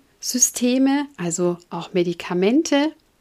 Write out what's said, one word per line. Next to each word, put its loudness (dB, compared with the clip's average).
Systeme, 0
also -2
auch -10
Medikamente, 0